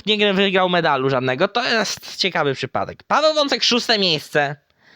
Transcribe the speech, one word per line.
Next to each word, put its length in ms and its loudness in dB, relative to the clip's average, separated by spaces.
nie 280 2
wygrał 340 2
medalu 420 2
żadnego, 380 0
to 160 -4
jest 520 -4
ciekawy 380 0
przypadek. 480 -6
Paweł 320 2
Wąsek, 300 -2
szóste 340 0
miejsce. 580 0